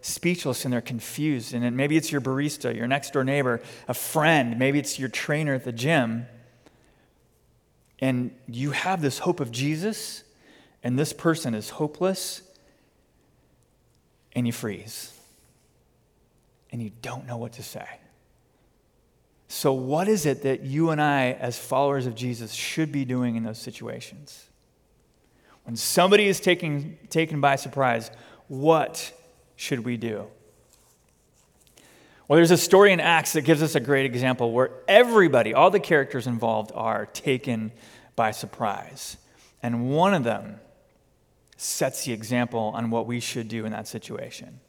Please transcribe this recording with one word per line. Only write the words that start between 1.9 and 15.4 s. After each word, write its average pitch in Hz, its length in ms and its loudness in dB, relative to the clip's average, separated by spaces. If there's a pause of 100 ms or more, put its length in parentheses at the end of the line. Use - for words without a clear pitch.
it's 160 140 0
your 147 100 -2
barista, 131 540 -2
your 113 120 -4
next-door 135 380 -2
neighbor, 131 360 0 (260)
a 123 80 -4
friend, 151 640 2
maybe 139 200 2
it's 139 200 -4
your 131 100 -6
trainer 147 460 -2
at 131 100 -4
the 127 80 -6
gym. 120 540 0 (1700)
And 127 320 0 (160)
you 123 240 -6
have 180 320 -2
this 139 160 -2
hope 175 220 -2
of 123 100 -4
Jesus, 156 720 -4 (600)
and 123 160 -2
this 151 140 -2
person 156 420 -2
is 107 160 -8
hopeless, 180 720 -4 (1900)
and 123 120 0
you 117 60 0
freeze. 107 600 -10 (1600)